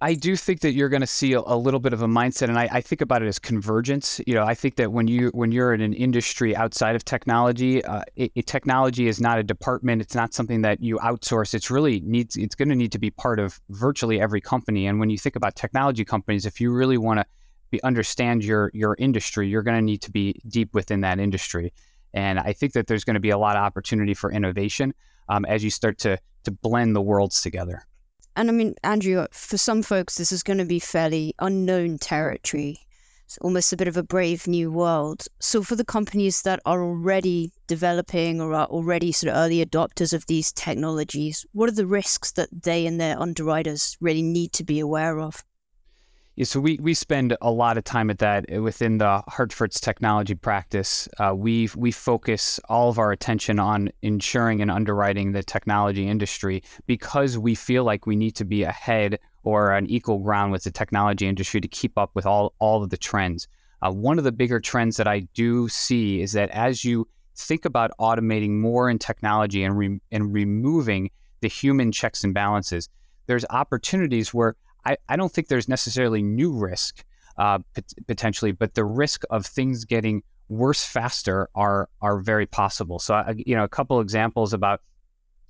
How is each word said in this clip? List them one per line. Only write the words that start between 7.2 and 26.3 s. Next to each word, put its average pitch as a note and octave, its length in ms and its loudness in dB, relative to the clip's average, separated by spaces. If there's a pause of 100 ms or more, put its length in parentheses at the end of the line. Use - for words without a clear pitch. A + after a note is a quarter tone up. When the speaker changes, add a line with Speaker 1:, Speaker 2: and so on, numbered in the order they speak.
Speaker 1:
uh, G2+ 180 -6 (140)
it, B2 180 -2
it, A#2+ 140 -2
technology C3 580 2
is A2+ 140 0
not A#2 180 2
a G#2+ 60 0
department. A2+ 580 -2
It's - 140 -6
not A#2 180 -2
something A2+ 280 0
that G#2 200 2
you A2+ 160 -2
outsource. A#2 560 -2
It's A2 160 -4
really C3 300 2
needs, A2+ 360 -2
it's G#2+ 200 -4
gonna C#3+ 180 2
need A#2+ 160 2
to A2 80 -4
be G#2 120 -2
part A#2 280 -2
of G2 220 -2 (100)
virtually A2+ 500 0
every G#2 200 2
company. G#2+ 480 -2
And G2+ 100 0
when A2 100 2
you G#2 100 0
think - 180 -4
about G#2 180 -2
technology C3 500 -2
companies, G#2 400 -2
if G#2+ 160 -6
you A#2+ 120 2
really B2+ 260 4
wanna A2 260 2 (460)
be, A#2 140 -2
understand A#2+ 600 0
your, G#2 300 2
your G#2+ 240 0
industry, A2+ 500 0
you're G#2 140 0
gonna A2+ 200 2
need G#2+ 200 0
to - 80 -14
be G2+ 380 0
deep A2 260 0
within G2+ 280 0
that F#2 180 0
industry. F#2 520 -2 (400)
And G2 280 0
I G#2 140 -2
think C#3 180 -2
that A#2 160 0
there's A2 160 0
gonna A2 160 0
be G#2 100 2
a G2+ 80 4
lot G#2 160 2
of G2+ 80 2
opportunity G2+ 520 0
for - 180 -4
innovation, G2+ 640 -2 (340)
um, G2+ 160 0
as G#2+ 180 0
you G#2+ 80 0
start - 280 -2
to, F#2+ 200 0 (240)